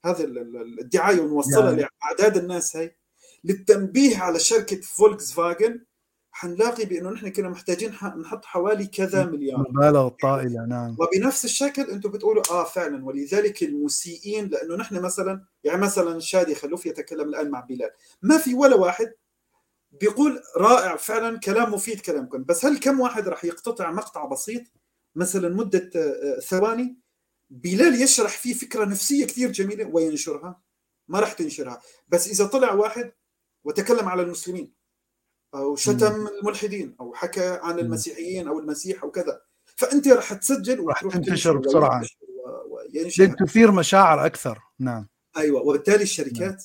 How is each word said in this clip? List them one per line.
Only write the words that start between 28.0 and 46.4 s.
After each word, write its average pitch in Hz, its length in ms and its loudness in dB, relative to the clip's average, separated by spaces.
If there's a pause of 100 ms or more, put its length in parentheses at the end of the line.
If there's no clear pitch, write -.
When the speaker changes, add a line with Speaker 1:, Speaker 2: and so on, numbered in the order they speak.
Speaker 1:
يشرح 226 360 2
فيه 247 160 -6
فكرة 240 300 -4
نفسية 220 420 0
كثير 247 260 -2
جميلة 202 320 -4
وينشرها؟ 160 760 -4 (480)
ما 185 120 0
راح 208 120 0
تنشرها. 139 480 -8 (280)
بس 175 200 0
إذا 202 180 2
طلع 247 260 2
واحد 220 400 -2 (520)
وتكلم 196 440 0
على 180 140 0
المسلمين 175 640 -8 (680)
أو 139 220 -2
شتم 208 360 2
Speaker 2:
مم. 214 160 -6
Speaker 1:
الملحدين 202 720 -6
أو 120 140 -16
حكى 180 480 -4
عن 170 100 -6
Speaker 2:
مم. 170 60 -4
Speaker 1:
المسيحيين 170 720 -6
أو 156 100 -4
المسيح 151 440 -8
أو 147 80 -8
كذا، 175 300 -6 (360)
فأنت 277 320 2
راح 240 240 6
تسجل 214 520 -2
Speaker 2:
راح 147 140 -2
Speaker 1:
وتروح 190 160 -6
Speaker 2:
تنتشر 175 160 0
Speaker 1:
تنشر 165 260 2
Speaker 2:
بسرعة. 139 420 4
Speaker 1:
وينتشر 117 240 -8
و-، - 540 -14 (180)
وينشر. 165 280 4
Speaker 2:
لأن 190 140 6
تثير 214 340 8
مشاعر 170 560 6
أكثر. 113 320 -4 (200)
نعم. 120 300 -6 (280)
Speaker 1:
أيوة، 147 260 2
وبالتالي 147 400 4
الشركات 143 360 -4
Speaker 2:
نعم. 190 260 -4